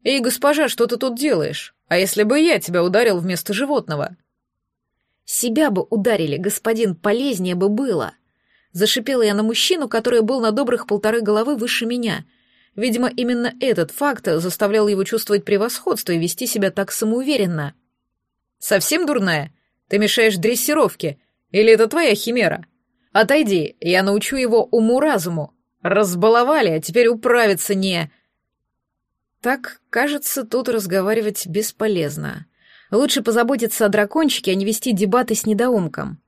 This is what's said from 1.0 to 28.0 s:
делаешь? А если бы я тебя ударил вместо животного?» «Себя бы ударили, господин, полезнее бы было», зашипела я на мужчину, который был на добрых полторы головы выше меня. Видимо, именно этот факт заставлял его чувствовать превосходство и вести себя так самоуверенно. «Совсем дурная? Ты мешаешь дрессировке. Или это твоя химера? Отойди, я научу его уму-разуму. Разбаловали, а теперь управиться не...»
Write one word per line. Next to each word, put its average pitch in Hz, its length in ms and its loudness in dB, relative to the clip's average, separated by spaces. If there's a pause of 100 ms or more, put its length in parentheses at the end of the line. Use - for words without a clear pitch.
делаешь? 220 580 -2 (140)
А 175 100 2
если 190 260 0
бы 254 140 2
я 320 220 4
тебя 175 240 0
ударил 196 340 2
вместо 180 360 -4
животного?» 185 600 -4 (1080)
«Себя 247 460 0
бы 185 180 -2
ударили, 190 480 0
господин, 208 580 -2
полезнее 208 600 -2
бы 190 160 0
было», 208 420 -2 (600)
зашипела 220 500 0
я 208 120 2
на 214 80 0
мужчину, 262 460 0
который 233 320 2
был 240 200 0
на 226 100 2
добрых 240 360 -2
полторы 214 360 0
головы 220 340 0
выше 233 300 -4
меня. 233 400 -4 (500)
Видимо, 240 320 0
именно 247 520 -2
этот 196 320 0
факт 285 340 -4
заставлял 202 640 0
его 190 160 0
чувствовать 208 420 -2
превосходство 208 640 -2
и 170 60 0
вести 175 280 -4
себя 202 240 0
так 196 220 -6
самоуверенно. 214 840 -2 (840)
«Совсем 302 480 0
дурная? 190 480 -2 (340)
Ты 202 100 0
мешаешь 214 380 2
дрессировке. 214 840 0 (320)
Или 214 220 6
это 220 140 6
твоя 285 280 2
химера? 220 520 -2 (460)
Отойди, 202 680 2
я 180 220 2
научу 202 340 0
его 233 280 2
уму-разуму. 220 920 0 (260)
Разбаловали, 214 920 2
а 160 100 0
теперь 226 280 2
управиться 226 680 2
не...» 185 360 -2 (1300)